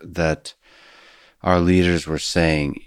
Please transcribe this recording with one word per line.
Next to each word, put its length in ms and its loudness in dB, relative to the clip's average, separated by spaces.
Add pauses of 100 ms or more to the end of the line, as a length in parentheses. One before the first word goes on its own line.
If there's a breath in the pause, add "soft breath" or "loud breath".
that 500 -4 (920 soft breath)
our 160 2
leaders 460 2
were 140 -6
saying 680 -2